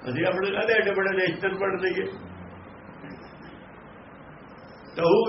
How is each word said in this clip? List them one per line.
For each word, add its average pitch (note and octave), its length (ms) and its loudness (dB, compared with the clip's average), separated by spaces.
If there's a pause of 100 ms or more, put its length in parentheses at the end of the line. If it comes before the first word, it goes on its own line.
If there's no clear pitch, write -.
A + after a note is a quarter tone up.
(100)
ਅਸੀਂ E3+ 160 2
ਆਪਣੇ F#3+ 240 2
ਕਾਹਦੇ A3 220 2
ਐਡੇ G3+ 180 6
ਬੜੇ F#3+ 260 2
ਨੇਸ਼ਨ F#3 420 2
ਬਣ F#3+ 220 0
ਲਈਏ? F#3+ 260 0 (3000)
ਢਾਊ F3+ 300 8